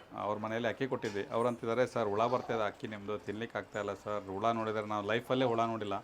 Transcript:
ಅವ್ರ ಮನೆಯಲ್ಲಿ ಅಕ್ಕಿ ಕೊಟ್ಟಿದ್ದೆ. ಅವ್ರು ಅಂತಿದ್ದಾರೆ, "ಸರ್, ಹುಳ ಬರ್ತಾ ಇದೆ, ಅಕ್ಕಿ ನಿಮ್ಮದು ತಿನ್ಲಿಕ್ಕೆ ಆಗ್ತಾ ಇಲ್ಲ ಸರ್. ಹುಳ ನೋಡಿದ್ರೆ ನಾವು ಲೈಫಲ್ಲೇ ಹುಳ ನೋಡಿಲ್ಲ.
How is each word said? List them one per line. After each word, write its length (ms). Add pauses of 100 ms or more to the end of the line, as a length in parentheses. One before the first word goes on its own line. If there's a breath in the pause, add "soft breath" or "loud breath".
(180)
ಅವ್ರ 220
ಮನೆಯಲ್ಲಿ 300
ಅಕ್ಕಿ 180
ಕೊಟ್ಟಿದ್ದೆ. 440
ಅವ್ರು 160
ಅಂತಿದ್ದಾರೆ, 400
"ಸರ್, 220
ಹುಳ 160
ಬರ್ತಾ 300
ಇದೆ, 100
ಅಕ್ಕಿ 220
ನಿಮ್ಮದು 300
ತಿನ್ಲಿಕ್ಕೆ 400
ಆಗ್ತಾ 220
ಇಲ್ಲ 140
ಸರ್. 360
ಹುಳ 160
ನೋಡಿದ್ರೆ 400
ನಾವು 220
ಲೈಫಲ್ಲೇ 380
ಹುಳ 140
ನೋಡಿಲ್ಲ. 440